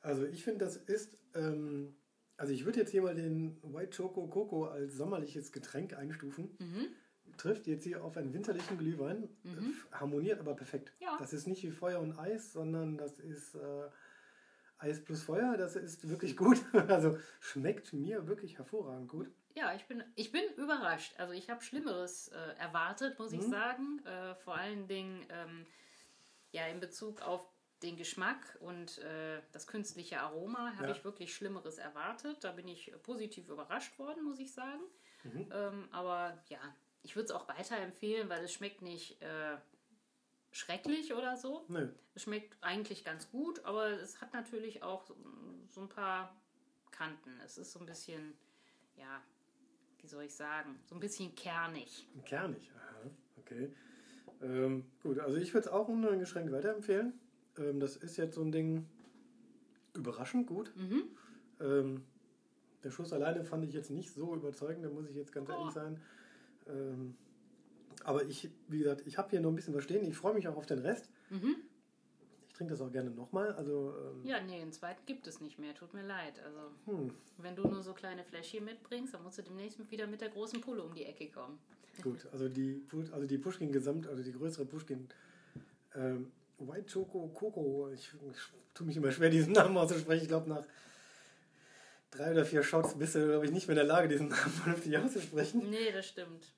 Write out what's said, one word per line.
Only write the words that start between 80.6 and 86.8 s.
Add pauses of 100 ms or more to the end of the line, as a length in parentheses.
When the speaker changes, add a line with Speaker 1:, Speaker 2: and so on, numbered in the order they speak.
Speaker 2:
um
die
Ecke
kommen. (420)
Speaker 1:
Gut,
also
die
Pu-,
also
die
Pushkin
Gesamt-,
also
die
größere
Pushkin, (880)
ähm, (280)
White